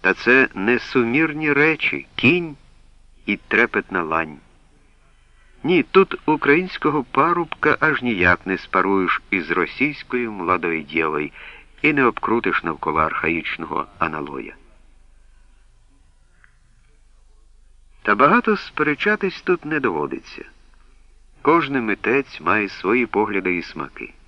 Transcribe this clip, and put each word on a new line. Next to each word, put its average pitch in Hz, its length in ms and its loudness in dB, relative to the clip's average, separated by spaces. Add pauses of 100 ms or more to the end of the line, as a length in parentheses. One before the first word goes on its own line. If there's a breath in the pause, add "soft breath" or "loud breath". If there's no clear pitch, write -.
Та 95 120 2
це 127 400 6
несумірні 135 1000 0
речі, 143 640 0
кінь 165 400 2 (680)
і 101 120 -2
трепетна 104 640 0
лань. 78 340 -4 (1300)
Ні, 156 200 2
тут - 320 2 (100)
українського 151 760 0
парубка 156 760 0
аж 143 220 0
ніяк 90 440 2
не 95 120 -2
спаруєш 95 720 0
із 85 220 -4
російською 120 800 -4
"младою 87 520 -2
дєвою" 76 460 -2 (520 loud breath)
і 151 120 2
не 139 120 2
обкрутиш 107 580 0
навколо 78 360 -4
архаїчного 80 880 -4 (100)
аналоя. 71 580 -8 (3500)
Та 104 140 2
багато 196 420 4
сперечатись 180 840 -4
тут 175 240 -2
не 151 140 -2
доводиться. 76 680 -4 (960)
Кожний 139 400 2
митець 113 600 -2
має 95 280 0
свої 113 360 0
погляди 98 520 -2
і 82 60 -6
смаки. - 500 -12 (140)